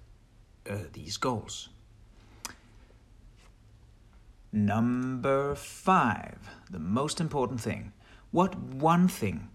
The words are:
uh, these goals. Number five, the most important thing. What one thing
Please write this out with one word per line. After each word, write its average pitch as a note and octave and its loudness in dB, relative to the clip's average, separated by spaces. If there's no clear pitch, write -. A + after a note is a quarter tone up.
uh, G2+ -4
these - -12
goals. - -4
Number B2+ 0
five, C#3+ 2
the - -10
most A2+ -2
important C3 -2
thing. G#2+ -6
What F#3 2
one D3+ 4
thing - -2